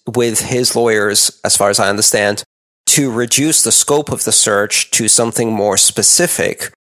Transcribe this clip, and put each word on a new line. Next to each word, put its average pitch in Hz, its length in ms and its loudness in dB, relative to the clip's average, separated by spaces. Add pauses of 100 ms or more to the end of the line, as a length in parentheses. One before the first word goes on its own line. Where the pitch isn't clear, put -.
(140)
with 117 280 0
his 123 340 -2
lawyers, 107 680 0
as 101 120 0
far 101 140 2
as 101 100 0
I 98 80 0
understand, 104 560 0 (420)
to 143 240 0
reduce 127 540 0
the 113 80 0
scope 147 400 0
of 113 100 -6
the - 80 -4
search 104 640 0
to 113 160 0
something 117 440 0
more 101 240 0
specific, - 960 0 (240)